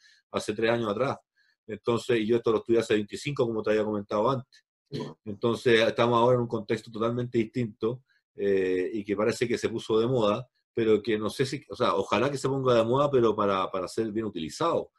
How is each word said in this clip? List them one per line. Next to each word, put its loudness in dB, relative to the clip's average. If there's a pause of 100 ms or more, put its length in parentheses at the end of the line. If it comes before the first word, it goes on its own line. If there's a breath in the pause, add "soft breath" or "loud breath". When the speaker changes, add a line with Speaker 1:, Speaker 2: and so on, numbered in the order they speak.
(300 soft breath)
Speaker 1:
hace -4
tres 0
años 0
atrás. -2 (480)
Entonces, 0
y -2
yo 4
esto 2
lo 2
estudié 2
hace 2
veinticinco, -2
como -2
te -2
había 2
comentado -2
antes. -8 (240)
Speaker 2:
Bueno. -10
Speaker 1:
Entonces, 2
estamos 2
ahora 4
en -2
un -4
contexto -6
totalmente -4
distinto, -4 (320)
eh, 0
y -6
que -2
parece 0
que -2
se -4
puso -2
de 4
moda, 0 (240)
pero 4
que 0
no -4
sé -2
si, -6
o -12
sea, 2
ojalá 0
que -4
se -4
ponga 2
de 4
moda, 2
pero 4
para, 0
para -4
ser -4
bien -4
utilizado. -4